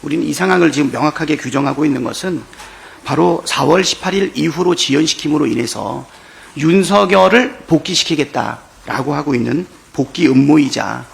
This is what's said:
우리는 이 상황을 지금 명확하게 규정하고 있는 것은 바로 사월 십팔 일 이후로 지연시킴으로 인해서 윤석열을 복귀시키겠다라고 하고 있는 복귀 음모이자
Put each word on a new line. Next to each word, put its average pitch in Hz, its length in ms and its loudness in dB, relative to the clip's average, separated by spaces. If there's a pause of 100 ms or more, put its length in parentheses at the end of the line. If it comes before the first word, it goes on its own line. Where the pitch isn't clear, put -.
우리는 151 240 -2
이 151 80 -4
상황을 175 380 2
지금 135 200 0
명확하게 147 440 -2
규정하고 135 480 -2
있는 131 200 0
것은 120 380 -6 (640)
바로 170 420 0
사월 156 380 2
십팔 - 300 -4
일 196 220 0
이후로 170 400 0
지연시킴으로 147 720 0
인해서 117 600 -4 (480)
윤석열을 190 1000 4 (100)
복귀시키겠다라고 - 1500 -2
하고 143 220 -2
있는 120 320 -2 (260)
복귀 143 340 0
음모이자 127 880 2